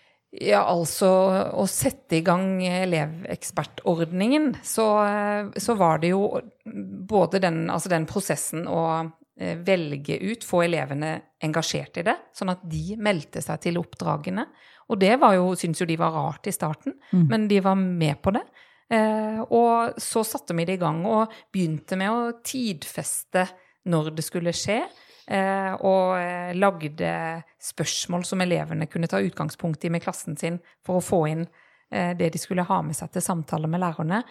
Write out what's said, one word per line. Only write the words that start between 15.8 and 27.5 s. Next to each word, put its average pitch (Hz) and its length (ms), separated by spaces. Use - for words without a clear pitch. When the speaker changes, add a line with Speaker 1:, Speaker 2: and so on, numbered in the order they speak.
Speaker 1:
de 165 120
var 165 140
rart 147 360
i 202 40
starten, 170 420
Speaker 2:
Mm. 175 160
Speaker 1:
men 220 180
de 202 120
var 190 160
med 180 460
på 196 120
det. 294 100
Eh, 214 480
og 233 460
så 220 280
satte 220 300
vi 165 100
det 180 140
i 175 40
gang 165 220
og 220 240
begynte 165 440
med 190 120
å 233 240
tidfeste - 1040
når 156 280
det 156 100
skulle 170 260
skje, 208 300
eh, 196 520
og, 185 380
eh, 180 380
lagde 165 880